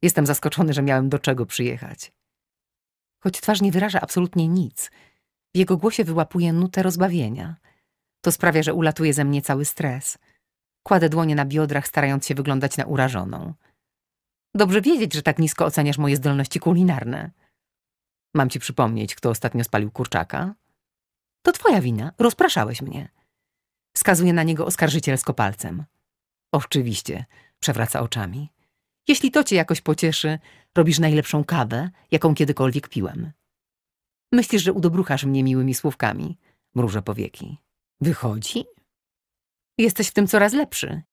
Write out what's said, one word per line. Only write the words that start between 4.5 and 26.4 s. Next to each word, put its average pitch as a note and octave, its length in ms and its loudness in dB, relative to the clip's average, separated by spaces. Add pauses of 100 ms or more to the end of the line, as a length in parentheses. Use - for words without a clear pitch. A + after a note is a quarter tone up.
w - 20 0
jego F#3 200 2
głosie A3 260 0
wyłapuję E3 500 0
nutę F3+ 300 0
rozbawienia. E3+ 720 -2 (680)
To E3+ 100 0
sprawia, D#3+ 320 2
że D3+ 100 -2
ulatuje D#3 400 0
ze C#3+ 120 0
mnie C#3+ 160 0
cały C#3+ 240 -2
stres. C3+ 520 -6 (680)
Kładę E3 260 4
dłonie D#3 260 0
na C#3+ 100 0
biodrach, C#3+ 420 -2
starając C#3 400 -2
się C#3 80 -2
wyglądać C3+ 420 -2
na C3 80 -2
urażoną. B2+ 680 -2 (1040)
„Dobrze G3+ 260 4
wiedzieć, A3+ 320 2
że D3 80 -2
tak D3+ 180 0
nisko D#3+ 260 2
oceniasz D3 320 2
moje C#3+ 180 2
zdolności C#3 440 0
kulinarne”. E3 720 0 (1000)
„Mam C3+ 160 2
ci C3 100 -8
przypomnieć, A2+ 560 -2
kto - 140 -2
ostatnio A#2 340 -2
spalił G#2 280 -2
kurczaka?” E2+ 640 -4 (880)
„To F4 100 2
twoja C#4+ 300 2
wina, A#2+ 360 -2
rozpraszałeś A3+ 640 2
mnie”. C#3 280 -10 (880)
Wskazuje F3 360 4
na E3 100 2
niego D#3+ 220 0
oskarżycielsko D3+ 680 0
palcem. G2+ 520 -4 (680)